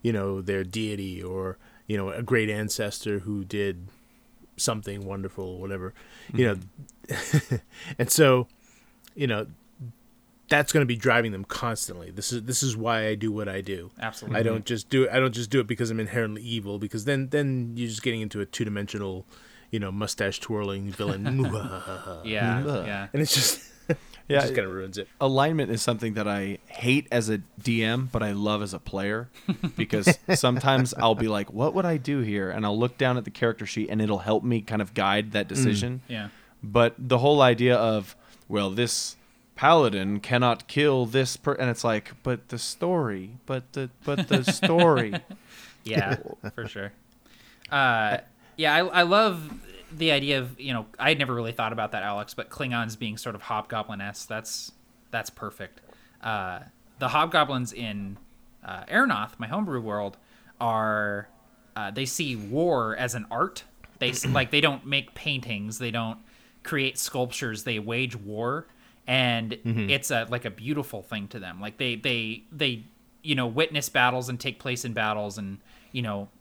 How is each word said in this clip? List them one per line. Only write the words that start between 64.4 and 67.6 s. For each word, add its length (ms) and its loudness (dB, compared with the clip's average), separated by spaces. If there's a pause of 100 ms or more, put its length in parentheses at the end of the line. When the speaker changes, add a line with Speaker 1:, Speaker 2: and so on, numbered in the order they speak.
Speaker 2:
they 100 6
don't 260 2
make 280 -4
paintings, 640 -6
they 120 -4
don't 280 -4 (440)
create 360 -2
sculptures, 640 -4